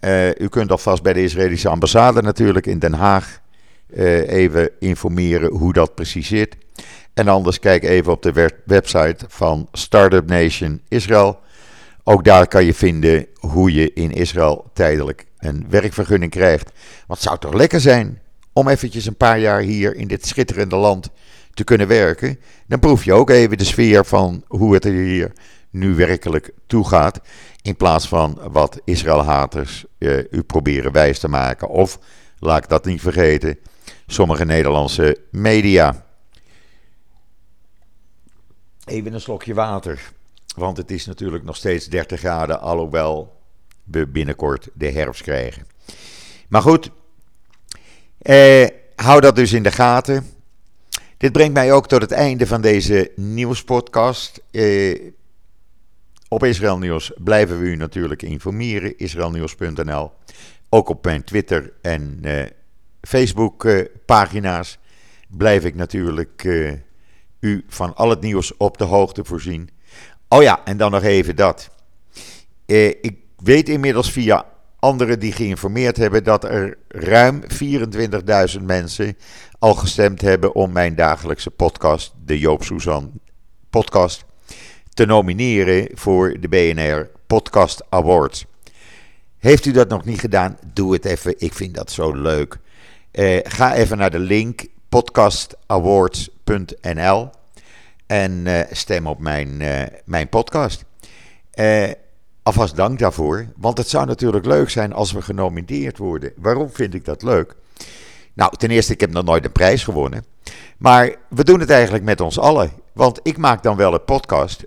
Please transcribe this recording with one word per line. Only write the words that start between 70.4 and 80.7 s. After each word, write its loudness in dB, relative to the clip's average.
ja, 4
en -8
dan 0
nog 0
even 0
dat. 0
Eh, 4
ik -4
weet 2
inmiddels -2
via 0
anderen 0
die -4
geïnformeerd -4
hebben 0
dat 0
er -6
ruim 2
vierentwintigduizend -2
mensen -4
al 4
gestemd 0
hebben 2
om -2